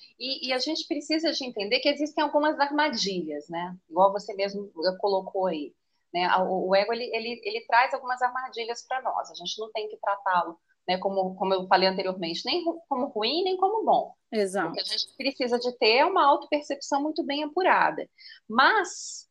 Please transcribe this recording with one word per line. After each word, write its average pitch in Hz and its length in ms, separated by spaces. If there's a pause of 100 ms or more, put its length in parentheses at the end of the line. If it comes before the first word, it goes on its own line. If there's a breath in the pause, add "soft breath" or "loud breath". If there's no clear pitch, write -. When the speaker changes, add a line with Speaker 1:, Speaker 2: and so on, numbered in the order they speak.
(200 soft breath)
Speaker 1:
E, 254 280
e 262 40
a 254 80
gente 302 260
precisa 311 460
de - 120
entender 233 360
que 294 80
existem 294 340
algumas 294 380
armadilhas, 196 880
né? 175 280 (140)
Igual 190 220
você 202 220
mesmo 196 360 (300)
colocou 190 460
aí, 151 280 (380)
né? 180 140
A, 185 160
o, 185 260
o 190 60
ego, 202 180
ele, 233 120 (100)
ele, 233 300
ele 220 220
traz 262 280
algumas 247 260
armadilhas 240 680
pra 262 160
nós. 185 280
A - 40
gente - 240
não 220 140
tem 214 160
que 208 80
tratá-lo, 180 600 (280)
né, 185 120
como, 190 380
como 190 180
eu 185 120
falei 185 220
anteriormente, 185 560
nem 320 200
ru-, 330 240
como 262 180
ruim, 247 380
nem 370 120
como 392 280
bom. - 300 (160)
Speaker 2:
Exato. 190 400
Speaker 1:
O - 40
que 196 60
a 190 40
gente - 320
precisa 247 420
de 240 200
ter 226 200
é 294 60
uma 359 220
autopercepção 294 760
muito 311 220
bem 277 180
apurada. 294 680 (400 loud breath)
Mas, 320 840